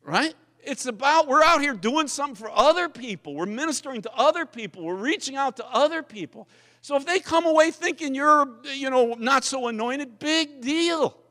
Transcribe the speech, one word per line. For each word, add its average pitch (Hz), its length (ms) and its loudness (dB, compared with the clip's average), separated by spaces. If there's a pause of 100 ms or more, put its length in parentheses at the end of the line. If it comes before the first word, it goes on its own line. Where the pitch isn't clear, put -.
Right? 233 300 0 (300)
It's - 220 -8
about, 277 420 2
we're 294 160 6
out 320 160 6
here 285 140 0
doing 247 340 0
something 277 260 -6
for 208 160 -12
other 330 380 4
people. 220 480 -10
We're 165 100 -4
ministering 262 560 -6
to 220 100 -10
other 311 320 2
people. 208 380 -14
We're 170 140 -6
reaching 269 400 -4
out 269 220 -2
to 226 80 -12
other 311 360 2
people. 208 460 -14 (320)
So 285 160 -4
if 277 100 -2
they 359 140 0
come 330 260 0
away 320 240 6
thinking 320 420 -6
you're, 285 360 4 (260)
you 269 160 -4
know, 240 240 2
not 247 300 0
so 254 240 -4
anointed, 240 500 -6
big 294 420 -2
deal. 320 560 0 (140)